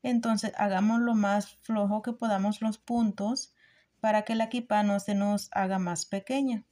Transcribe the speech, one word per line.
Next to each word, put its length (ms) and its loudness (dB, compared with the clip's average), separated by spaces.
Entonces 540 0
hagamos 440 2
lo 140 2
más 480 0
flojo 400 0
que 100 -6
podamos 480 -2
los 180 -2
puntos 760 -2
para 220 2
que 120 -4
la 140 0
kippah 340 0
no 180 2
se 140 -4
nos 380 0
haga 260 0
más 280 -4
pequeña. 640 -2